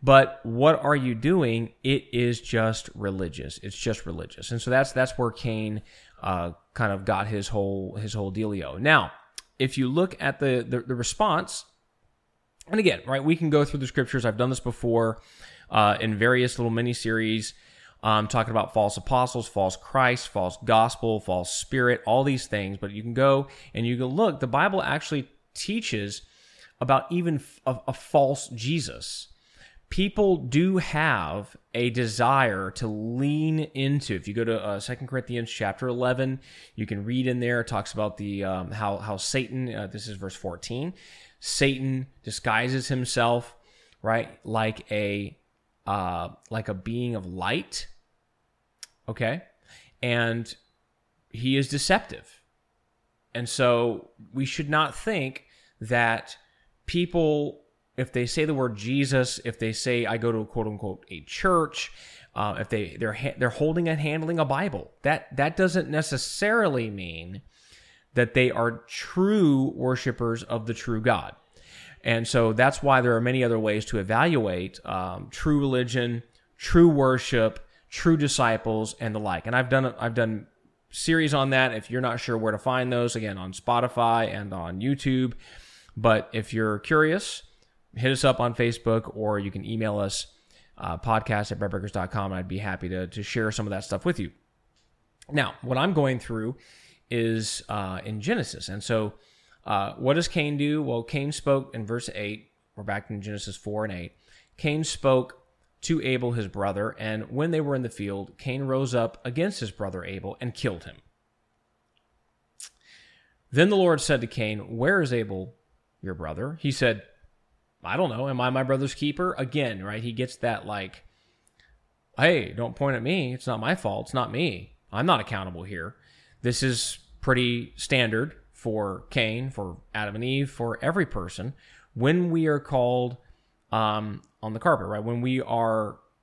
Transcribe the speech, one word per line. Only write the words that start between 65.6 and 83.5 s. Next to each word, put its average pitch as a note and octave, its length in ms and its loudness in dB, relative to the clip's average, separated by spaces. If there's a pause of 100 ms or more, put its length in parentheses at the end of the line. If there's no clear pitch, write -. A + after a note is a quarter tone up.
necessarily D3+ 1040 0
mean F2+ 540 -10 (720)
that A#2+ 200 4
they B2+ 160 6
are A#2 380 0
true F3 880 4
worshipers B2 640 0
of A2 240 -4
the A2+ 80 -4
true A2 260 -4
God. A2 360 2 (680)
And A2+ 240 2
so A#2 240 6
that's B2 300 4
why C3+ 200 6
there B2 140 6
are A2+ 60 4
many B2+ 220 2
other A#2 160 4
ways G#2+ 260 2
to A2+ 140 -2
evaluate, G#2 840 2
um, F#2 460 -6
true D3+ 300 2
religion, B2 640 0 (340)
true E3+ 320 8
worship, C3 720 4 (300)
true E3 280 4
disciples, A2+ 800 0
and A2 140 -2
the A2 60 -2
like. G2 260 -4
And A#2 100 -2
I've B2+ 140 2
done, C3 300 2
I've A#2 160 -2
done A2 320 0 (420)
series D#3 460 2
on C3+ 160 2
that. C3 220 4
If G#2+ 180 -8
you're B2 100 0
not A#2+ 180 -2
sure A#2 180 -2
where A2 140 2
to G#2+ 60 0
find B2+ 340 0
those, A#2+ 240 0
again, G#2+ 220 -4
on F#2 160 -10